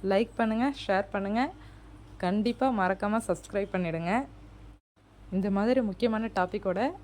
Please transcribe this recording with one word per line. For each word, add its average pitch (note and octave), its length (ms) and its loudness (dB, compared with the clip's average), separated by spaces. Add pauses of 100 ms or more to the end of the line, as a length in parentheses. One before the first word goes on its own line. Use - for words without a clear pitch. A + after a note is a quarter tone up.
லைக் G3 320 2
பண்ணுங்க, A#3 380 0 (140)
ஷேர் G3 240 2
பண்ணுங்க. G#3+ 400 0 (640)
கண்டிப்பா A3 640 2
மறக்காம G3 480 2
சப்ஸ்கிரைப் G3 460 -2
பண்ணிடுங்க. F3 520 0 (1040)
இந்த F#3+ 200 0
மாதிரி A3+ 300 4
முக்கியமான A3 540 0
டாபிக்கோட F#3+ 540 0 (140)